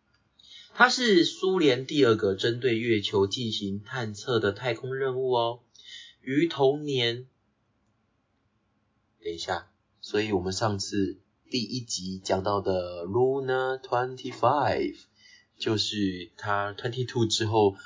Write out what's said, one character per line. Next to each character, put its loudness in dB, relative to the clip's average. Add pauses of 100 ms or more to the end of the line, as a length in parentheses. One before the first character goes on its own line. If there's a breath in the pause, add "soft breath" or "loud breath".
(720 loud breath)
它 6
是 4
苏 0
联 4
第 2
二 6
个 2
针 -2
对 0
月 2
球 2
进 -6
行 -6
探 -8
测 -2
的 2
太 -4
空 -8
任 -2
务 0
哦。 0 (640 loud breath)
于 2
同 2
年， -2 (2000)
等 -6
一 -8
下， -6 (320)
所 -2
以 0
我 2
们 -2
上 0
次 -2 (320)
第 -2
一 -6
集 -8
讲 -2
到 0
的 -2
Luna 0
twenty-five， 0 (640 soft breath)
就 0
是 -2
他 -2
twenty-two -2
之 -2
后， 4 (100)